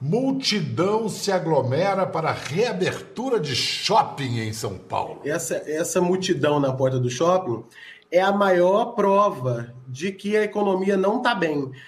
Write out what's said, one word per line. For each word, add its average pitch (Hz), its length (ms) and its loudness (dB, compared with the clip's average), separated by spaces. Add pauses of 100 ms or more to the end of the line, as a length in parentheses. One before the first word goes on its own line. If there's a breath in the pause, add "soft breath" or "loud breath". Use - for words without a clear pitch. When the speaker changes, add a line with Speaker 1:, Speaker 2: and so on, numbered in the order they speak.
Speaker 1:
Multidão 214 1040 0
se - 240 -4
aglomera 165 760 2
para 156 280 -2
reabertura 208 1040 -2
de 143 160 -4
shopping 139 840 0
em 110 120 -4
São 101 260 -6
Paulo. - 460 -6
Speaker 2:
Essa, 156 320 -4 (100)
essa 156 360 -2
multidão 170 580 2
na 135 140 0
porta 131 260 0
do 123 100 0
shopping 165 540 0 (480 loud breath)
é 170 80 4
a 196 140 4
maior 196 540 4
prova 196 840 0 (140)
de 143 240 -6
que 202 240 -4
a 214 80 4
economia 196 540 0
não 202 240 2
tá 240 120 2
bem. 151 380 -2 (160 loud breath)